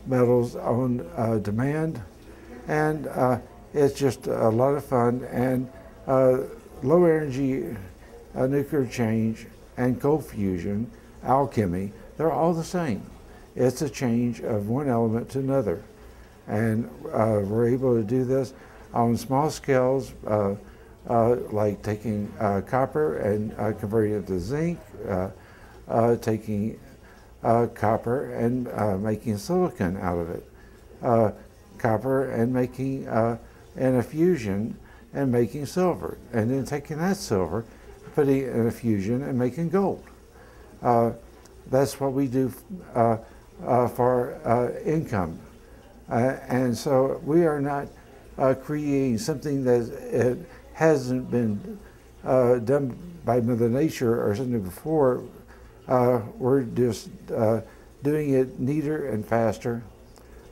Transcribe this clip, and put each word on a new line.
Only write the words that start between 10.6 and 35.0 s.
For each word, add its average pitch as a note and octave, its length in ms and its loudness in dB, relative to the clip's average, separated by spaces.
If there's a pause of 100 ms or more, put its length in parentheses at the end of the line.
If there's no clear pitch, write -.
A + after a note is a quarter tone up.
alchemy, G#2 680 0 (260)
they're D#3 140 2
all D#3+ 220 2
the E3 100 -4
same. D#3+ 380 -4 (540)
It's B2+ 260 2
a D3 80 -2
change A#2+ 520 0
of G#2 280 -2
one C#3 180 0
element A#2 440 0
to C3+ 80 -4
another. C3+ 440 0 (640)
And, A2+ 420 0 (220)
uh, A2 320 2
we're A2+ 240 0
able B2+ 280 2
to A2+ 80 2
do B2+ 200 0
this C3 300 -2 (400)
on A#2 240 2
small C3+ 320 0
scales, C3 640 0 (140)
uh, G2+ 280 2 (540)
uh, A#2 260 4 (160)
like G#2 300 0
taking, G#2 580 -4
uh, G2+ 220 0
copper D3+ 560 0
and, G#2+ 400 -2
uh, G#2+ 160 -2
converting G#2+ 400 0
it G2 140 -4
to F#2+ 120 -2
zinc, D3+ 400 -4 (300)
uh, F#2 200 -2 (580)
uh, A#2 280 2
taking, A2 640 -4 (640)
uh, A#2 320 4
copper A#2 580 0
and, A#2+ 360 -2
uh, G#2 280 0
making G#2+ 400 -2
silicon A#2+ 600 -2
out F2+ 200 -2
of E2+ 120 -4
it, - 200 -10 (540)
uh, A2+ 280 4 (460)
copper B2+ 540 0
and A#2 220 0
making, C3 540 -4
uh, A#2 300 0 (380)
an C3 200 2
infusion A#2+ 840 0 (360)